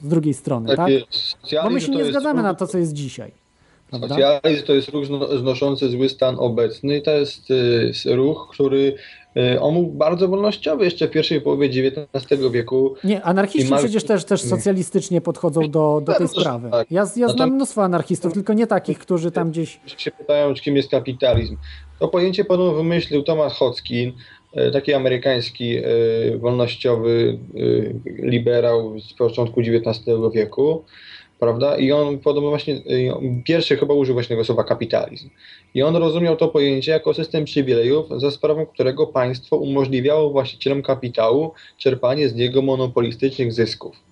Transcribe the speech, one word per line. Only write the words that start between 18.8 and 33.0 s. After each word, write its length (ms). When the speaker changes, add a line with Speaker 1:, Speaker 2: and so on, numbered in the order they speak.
Speaker 1:
którzy 320
tam 200
gdzieś 280
Speaker 2:
się 140
pytają, 420
czym 220
jest 140
kapitalizm. 680
To 80
pojęcie 380
panu 300
wymyślił 480
Thomas 300
Hockin, 580
e, 180
taki 220
amerykański, 840
e, 60
wolnościowy, 1000
e, 100
liberał 680
z 140
początku 480
dziewiętnastego 680
wieku, 520
prawda? 380
I 140
on 280
podobno 300
właśnie, 260
e, 60